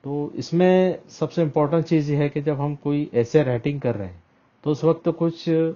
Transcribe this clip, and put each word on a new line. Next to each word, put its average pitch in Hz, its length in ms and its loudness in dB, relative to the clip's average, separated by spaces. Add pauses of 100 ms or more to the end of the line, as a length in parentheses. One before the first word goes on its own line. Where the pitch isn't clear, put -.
तो 147 320 -6
इसमें 185 720 2
सबसे - 340 -4
important 156 440 2
चीज़ 151 260 0
ये 143 60 0
है 147 120 0
कि 147 120 -6
जब 143 200 -2
हम 147 140 -2
कोई 147 380 -4
essay 139 300 2
writing 135 380 -2
कर 120 140 -2
रहे 98 120 -8
हैं 90 160 -18 (400)
तो 151 80 -2
उस 151 120 -2
वक्त 160 260 2
कुछ 165 400 -4 (260)